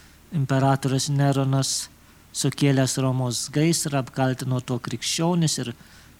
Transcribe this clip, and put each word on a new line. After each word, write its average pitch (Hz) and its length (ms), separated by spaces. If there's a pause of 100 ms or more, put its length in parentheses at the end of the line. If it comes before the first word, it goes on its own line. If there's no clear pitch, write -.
(320)
imperatorius 135 800
Neronas, 139 800 (420)
sukėlęs 135 720
Romos 127 500
gaisrą, 147 480
apkaltino 127 640
tuo 123 180
krikščionis 165 800
ir 120 140 (460)